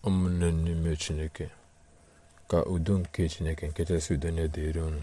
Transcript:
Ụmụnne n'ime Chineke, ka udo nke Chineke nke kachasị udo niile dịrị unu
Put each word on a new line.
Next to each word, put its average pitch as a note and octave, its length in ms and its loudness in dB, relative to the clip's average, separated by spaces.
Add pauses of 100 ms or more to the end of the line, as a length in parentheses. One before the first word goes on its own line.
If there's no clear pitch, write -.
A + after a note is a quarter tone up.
Ụmụnne F2+ 480 2
n'ime E2 440 2
Chineke, D#2 500 -4 (1000)
ka F2 180 2
udo F2 320 0
nke F2+ 320 -2
Chineke D#2+ 360 -4
nke D2+ 180 -2
kachasị E2 300 0
udo D#2 180 0
niile D#2+ 160 0
dịrị D#2 340 -2
unu D#2+ 220 -4